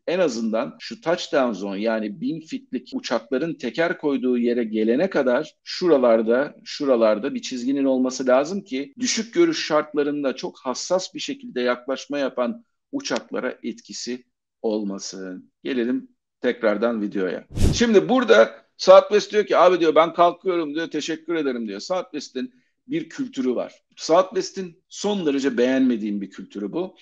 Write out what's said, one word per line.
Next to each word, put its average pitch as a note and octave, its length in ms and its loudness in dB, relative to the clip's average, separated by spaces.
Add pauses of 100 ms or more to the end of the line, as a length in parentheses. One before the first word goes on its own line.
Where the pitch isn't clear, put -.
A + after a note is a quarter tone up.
En E3 120 -2
azından A#2 600 -2
şu - 220 -16
touchdown D3+ 520 -2
zone G2 280 -8
yani G#2+ 400 -4
bin D3+ 200 -6
fitlik - 540 -10
uçakların C3 600 -4
teker E3 440 -4
koyduğu B2+ 400 0
yere A#2+ 260 0
gelene A2+ 460 0
kadar C#3 440 0 (100)
şuralarda, B2 920 2 (100)
şuralarda A#2+ 720 2
bir A#2 80 -6
çizginin C3+ 420 -4
olması B2+ 420 0
lazım D3 380 2
ki C3+ 360 -10
düşük A3+ 340 -4
görüş E3+ 320 2
şartlarında D3 680 -2
çok - 220 -12
hassas F3 560 -4
bir D3 60 -10
şekilde B2+ 400 -8
yaklaşma B2+ 580 -4
yapan B2 460 -4 (280)
uçaklara B2 720 -6
etkisi A#2+ 640 -12 (380)
olmasın. G2 880 -6 (140)
Gelelim C3 440 -2 (320)
tekrardan A2+ 640 0
videoya. F#2+ 440 -4 (280)
Şimdi G#3+ 340 4
burada A3 420 6 (260)
Southwest F#3+ 560 8
diyor G#3 140 2
ki, D3+ 100 2
"Abi," E3+ 240 6
diyor, D#3+ 140 4
"ben D#3+ 200 4
kalkıyorum," F3 600 0
diyor, D#3+ 160 -6
"teşekkür D#3 440 -6
ederim," B2+ 340 -2
diyor. G2+ 120 -8
Southwest'in C3 760 -8 (320)
bir - 220 -6
kültürü C3 460 -4
var. F#2 200 -6 (220)
Southwest'in F#3 920 -2
son G3 380 -4
derece C#3 320 0
beğenmediğim A#2+ 640 0
bir G2 100 -10
kültürü G2+ 420 -10
bu. - 300 -8